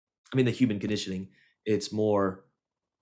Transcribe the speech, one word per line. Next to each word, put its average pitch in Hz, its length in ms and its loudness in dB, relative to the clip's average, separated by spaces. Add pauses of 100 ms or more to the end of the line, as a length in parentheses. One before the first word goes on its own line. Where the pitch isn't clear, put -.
(320)
I 131 40 -2
mean, 127 100 4
the 120 40 2
human 107 300 0
conditioning. 98 480 -4 (360)
It's 107 280 -2
more, 101 520 2 (580)